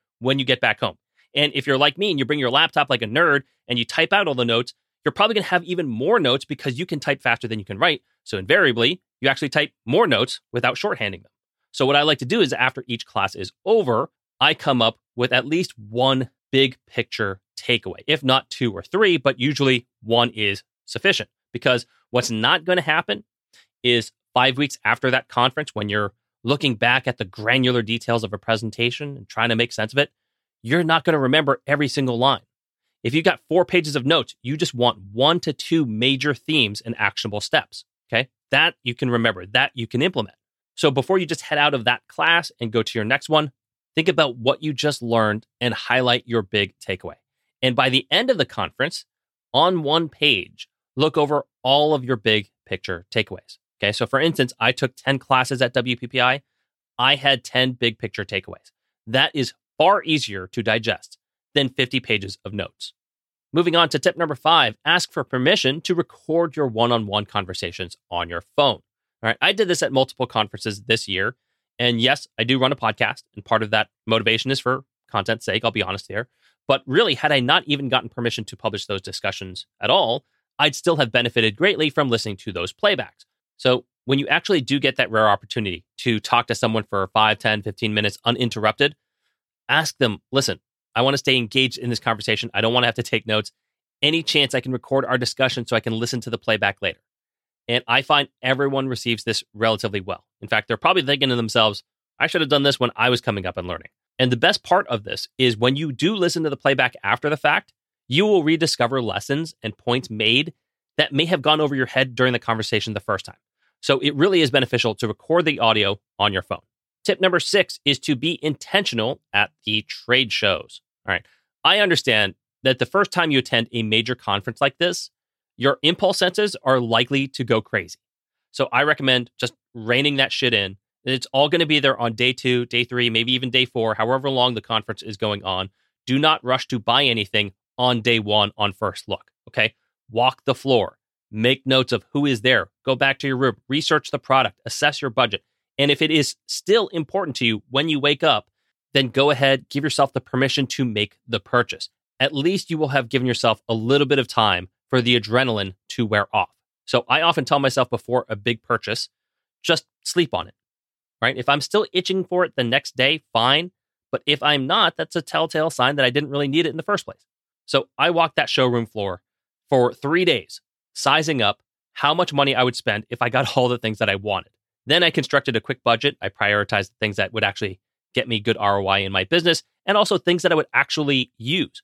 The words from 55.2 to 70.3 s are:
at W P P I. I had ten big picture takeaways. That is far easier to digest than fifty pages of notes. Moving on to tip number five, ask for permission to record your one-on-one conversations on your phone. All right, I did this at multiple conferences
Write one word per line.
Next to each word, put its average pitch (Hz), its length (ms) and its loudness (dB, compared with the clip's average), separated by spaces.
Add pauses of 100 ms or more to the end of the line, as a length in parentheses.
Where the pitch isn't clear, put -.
at 120 120 0
W 123 220 -2
P 120 120 -10
P 131 120 -4
I. 127 220 2 (580)
I 135 160 4
had 135 280 0
ten 127 280 0
big 120 260 -2
picture 104 280 -8
takeaways. - 460 -10 (360)
That 131 260 2
is 131 200 -2 (240)
far 185 260 4
easier 104 440 -4
to - 140 -6
digest 110 560 -2 (380)
than 139 140 0
fifty 127 320 -2
pages 98 420 -4
of 101 100 -12
notes. - 400 -10 (600)
Moving 170 240 2
on 165 120 6
to 156 80 0
tip 170 200 0
number 156 180 -2
five, 151 480 2
ask 170 280 0
for 139 120 -4
permission 135 580 0
to 180 140 -2
record 165 640 -2
your 143 100 0
one-on-one 110 580 0
conversations 92 680 -8 (160)
on 87 160 -4
your 85 160 -8 (140)
phone. 135 240 2 (400)
All 113 80 -2
right, 117 120 0
I 185 120 2
did 196 160 0
this 170 120 0
at 131 120 -2
multiple 131 340 0
conferences 107 560 -6